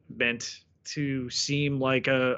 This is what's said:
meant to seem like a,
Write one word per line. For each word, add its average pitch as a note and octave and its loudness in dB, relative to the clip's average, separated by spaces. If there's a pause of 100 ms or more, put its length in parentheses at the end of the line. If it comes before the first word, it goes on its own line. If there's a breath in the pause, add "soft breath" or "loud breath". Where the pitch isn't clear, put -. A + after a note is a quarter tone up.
meant A#2+ -4 (240)
to C3+ -4
seem C#3+ 0
like C3 2
a, B2+ 4